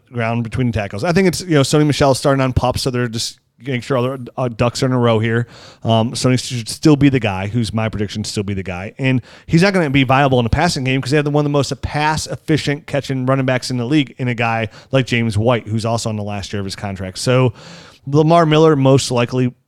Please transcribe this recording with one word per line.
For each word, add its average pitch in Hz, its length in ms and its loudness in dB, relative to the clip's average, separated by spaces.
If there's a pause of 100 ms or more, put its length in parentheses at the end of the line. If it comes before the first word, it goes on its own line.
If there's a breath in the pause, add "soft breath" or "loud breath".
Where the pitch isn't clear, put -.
(120)
ground 117 320 -2
between 123 220 -4
the 117 80 -2
tackles. 101 280 -6
I 175 100 0
think 190 160 4
it's, - 120 -2
you 175 140 -2
know, 139 80 6
Sony 151 240 4
Michel 139 280 4
starting 139 280 0
on 131 100 0
pups, - 300 0
so 139 80 -2
they're 123 180 -2
just - 320 -8 (180)
making 123 220 -6
sure 135 160 -2
all 120 60 0
their, 131 160 -4 (180)
uh, 127 120 -2
ducks 120 340 -2
are 135 40 0
in 127 60 0
a 127 60 0
row 117 200 4
here. 117 280 0 (360 loud breath)
Um, 113 300 2
Sony 127 260 2
should 117 300 -8
still 156 280 0
be 143 120 2
the 135 120 0
guy, 98 260 -4
who's 110 260 -4
my 110 160 -2
prediction, 104 340 -6
still 107 200 -6
be 98 100 -6
the 95 100 -6
guy. 90 360 -10
And 131 240 0 (240 loud breath)
he's 165 160 4
not 202 100 4
gonna 175 160 0
be 135 160 2
viable 131 360 4
in 120 40 2
the 113 60 -2
passing 151 340 -2
game 131 160 0
'cause 123 100 -6
they 147 60 2
have 147 80 2
the, 147 60 -4
one 147 160 0
of 147 40 -2
the 147 60 0
most 143 240 0
pass-efficient 151 1040 -2
catching 135 380 -4
running 131 220 0
backs 127 240 -2
in 127 80 -4
the 117 80 -2
league 143 320 0
in 127 100 -4
a 123 60 -2
guy 113 340 -2 (240 loud breath)
like 131 140 2
James 117 320 0
White, 117 280 0
who's 110 200 -4
also 113 240 -2
on 107 60 -4
the 104 60 -6
last 104 300 -8
year 104 80 -6
of 98 60 -6
his 95 100 -10
contract. 95 420 -10
So 127 360 2 (520 loud breath)
Lamar 160 380 4
Miller, 156 320 6
most 135 340 4
likely, 123 440 0 (140)